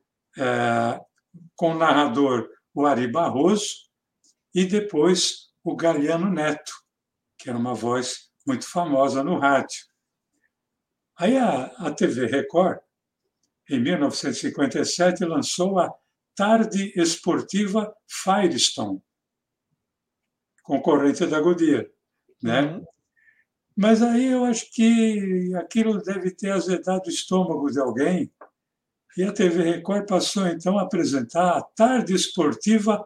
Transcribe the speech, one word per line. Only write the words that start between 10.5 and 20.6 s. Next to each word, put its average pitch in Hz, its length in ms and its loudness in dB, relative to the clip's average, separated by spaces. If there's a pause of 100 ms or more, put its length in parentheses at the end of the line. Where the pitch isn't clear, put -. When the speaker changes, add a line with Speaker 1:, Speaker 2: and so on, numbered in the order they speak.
Speaker 1:
Aí 214 200 2
a, 160 300 0 (120)
a 156 140 -6
T 180 160 0
V 120 180 -2
Record, 160 540 0 (880)
em 139 80 0
mil 139 220 2
novecentos 139 380 -2
e 147 100 -4
cinquenta 143 320 -2
e 143 40 2
sete, 180 400 0
lançou 175 540 -2
a 165 160 0 (400)
Tarde 208 600 0
Esportiva 190 1000 -2 (140)
Firestone, 127 960 0 (1600)